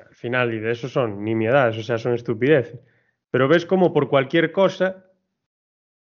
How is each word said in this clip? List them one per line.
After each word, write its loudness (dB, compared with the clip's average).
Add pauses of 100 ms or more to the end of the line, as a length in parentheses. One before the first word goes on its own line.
al -20
final, -2
y -6
de -4
eso -8
son -4
nimiedades, 2
o -8
sea, -4
son -2
estupideces. 0 (500)
Pero 2
ves 4
como 2
por 2
cualquier 2
cosa 0 (1040)